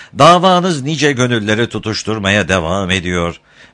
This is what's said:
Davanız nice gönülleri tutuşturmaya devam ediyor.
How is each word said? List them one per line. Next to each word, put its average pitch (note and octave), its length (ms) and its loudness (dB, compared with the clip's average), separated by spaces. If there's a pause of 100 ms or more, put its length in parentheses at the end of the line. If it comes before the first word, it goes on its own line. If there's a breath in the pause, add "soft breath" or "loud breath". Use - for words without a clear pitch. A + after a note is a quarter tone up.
(180 loud breath)
Davanız F3 640 4
nice D3 300 0
gönülleri A#2 560 0
tutuşturmaya G2+ 800 -2
devam F#2 420 -2
ediyor. F2+ 500 -4 (340 soft breath)